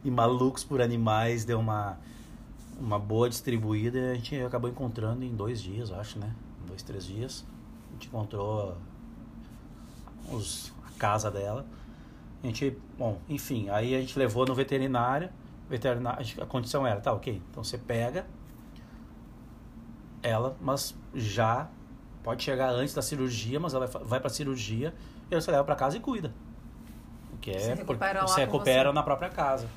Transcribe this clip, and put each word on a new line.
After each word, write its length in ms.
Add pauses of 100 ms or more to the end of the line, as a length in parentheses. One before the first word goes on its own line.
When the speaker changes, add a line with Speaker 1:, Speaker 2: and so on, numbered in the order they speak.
Speaker 1:
e 80
malucos 520
por 180
animais 640
deu 140
uma, 380 (800)
uma 200
boa 280
distribuída, 720
e 140
a 20
gente 300
acabou 260
encontrando 540
em 120
dois 240
dias, 320
acho, 280
né? 120 (360)
Dois, 160
três 220
dias. 380 (460)
A 40
gente 140
encontrou 720 (1500)
os, 400 (140)
a 140
casa 320
dela. 340 (800)
A 20
gente, 320 (220)
bom, 280
enfim, 420
aí 260
a 40
gente 200
levou 260
no 80
veterinário. 760 (380)
Veterinário, 520
a 40
gente, 160
a 60
condição 400
era, 160
"Tá, 100
ok, 380
então 140
você 160
pega 480 (2000)
ela, 380
mas 340 (180)
já 540 (560)
pode 200
chegar 260
antes 240
da 80
cirurgia, 580
mas 140
ela 140
vai, 160
vai 160
pra 100
cirurgia, 640 (360)
e 60
aí 60
você 100
leva 120
pra 120
casa 220
e 20
cuida." 340 (1200)
Que 40
Speaker 2:
Você 140
Speaker 1:
é 40
Speaker 2:
recupera 440
Speaker 1:
porque 0
Speaker 2:
lá 80
Speaker 1:
você 180
Speaker 2:
com 60
Speaker 1:
recupera 380
Speaker 2:
você. 60
Speaker 1:
na 80
própria 260
casa. 480